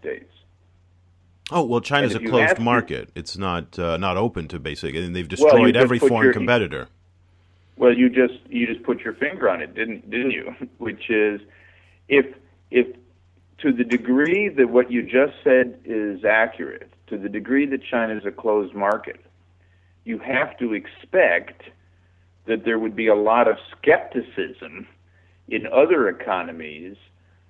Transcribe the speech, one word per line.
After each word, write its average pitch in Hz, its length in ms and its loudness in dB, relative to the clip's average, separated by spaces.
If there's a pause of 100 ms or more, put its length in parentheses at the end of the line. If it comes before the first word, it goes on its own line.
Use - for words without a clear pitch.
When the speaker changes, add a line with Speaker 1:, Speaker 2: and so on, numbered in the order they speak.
Speaker 1:
States. - 320 -14 (1200)
Speaker 2:
Oh, 170 100 2
well, 120 180 0
China's 131 340 0
Speaker 1:
And - 20 -2
Speaker 2:
a - 0 -
Speaker 1:
if 113 80 -6
you 110 60 -4
Speaker 2:
closed 117 200 4
Speaker 1:
ask 185 80 0
me 117 60 -4
Speaker 2:
market. 113 500 -2
It's 82 220 -12
not, 90 420 -6
uh, 85 200 -2
not 92 180 -2
open 95 320 -4
to 85 100 -12
basic, 73 380 -8
and 87 180 -6
they've 90 100 -6
Speaker 1:
Well, - 60 -14
you 147 200 4
Speaker 2:
destroyed 123 240 8
Speaker 1:
just 123 100 4
Speaker 2:
every 123 160 2
Speaker 1:
put 139 80 2
Speaker 2:
foreign 120 160 2
Speaker 1:
your, 127 80 6
Speaker 2:
competitor. 104 560 -2 (880)
Speaker 1:
Well, 123 200 6
you 127 120 4
just, 123 400 2
you 120 180 -2
just 117 160 -6
put 120 200 -4
your 113 100 -6
finger 143 360 -4
on 87 140 -2
it, 80 120 -12
didn't, 107 360 -8
didn't 123 220 -2
you? - 200 -8 (140)
<laughs> - 120 -20
Which 107 320 -10
is, 107 300 0 (680)
if, 139 180 4 (460)
if 123 160 4 (720)
to 147 140 2
the 120 120 -2
degree 131 640 0
that 135 220 2
what 123 200 2
you 120 120 -2
just 135 320 0 (100)
said 127 400 2
is 107 400 -4
accurate, 107 640 0 (160)
to 110 100 -8
the 101 120 -10
degree 113 380 -2
that 135 180 -8
China 113 320 -4
is 104 100 -10
a 98 60 -6
closed 107 420 -2
market, 104 460 -4 (840)
you 113 140 -8
have 135 400 -4
to 117 160 -2
expect 101 880 -2 (840)
that 110 180 -4
there 113 140 -2
would 110 180 -6
be 113 100 -4
a 107 80 6
lot 110 340 4
of 107 80 2 (140)
skepticism - 1160 -2 (600)
in - 200 -6
other 143 400 4
economies 85 880 -8 (540)